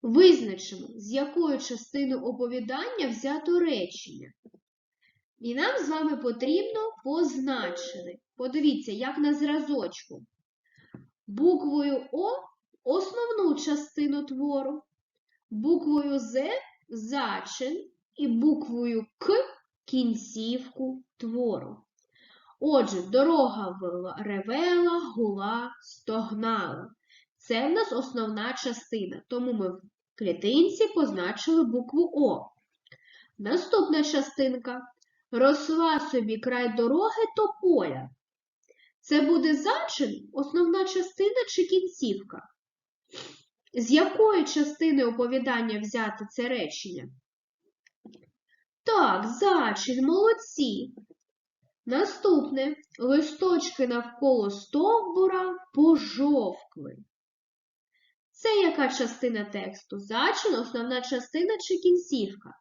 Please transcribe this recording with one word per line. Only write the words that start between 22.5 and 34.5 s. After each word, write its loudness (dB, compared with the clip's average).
Отже, 2
дорога 2
вела, -8
ревела, 0
гула, -2
стогнала. -6
Це -2
в 2
нас 0
основна -4
частина, -6
тому -2
ми -2
в -8
клітинці 2
позначили 2
букву 0
О. 2
Наступна 0
частинка. -2